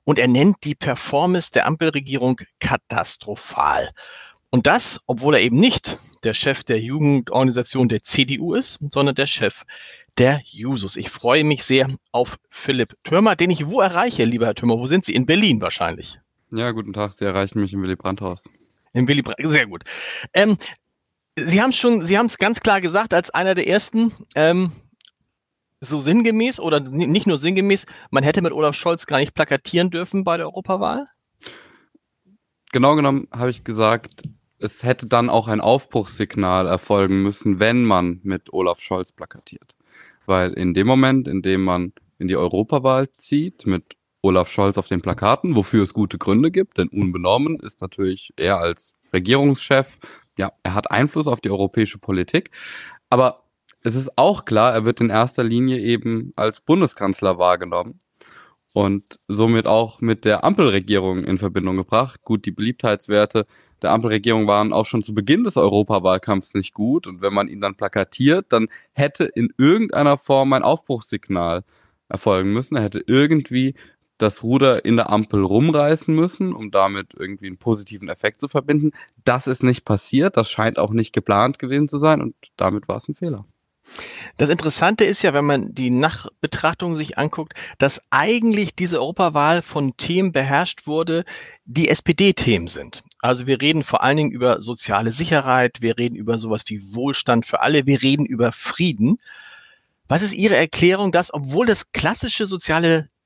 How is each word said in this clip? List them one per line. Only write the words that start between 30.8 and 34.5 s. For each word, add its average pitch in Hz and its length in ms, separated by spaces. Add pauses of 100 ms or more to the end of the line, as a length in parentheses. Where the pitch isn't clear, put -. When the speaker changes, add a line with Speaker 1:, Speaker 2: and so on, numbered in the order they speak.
Speaker 2:
Genau 139 260
genommen 139 360
habe 123 160
ich 120 160
gesagt, 110 600 (340)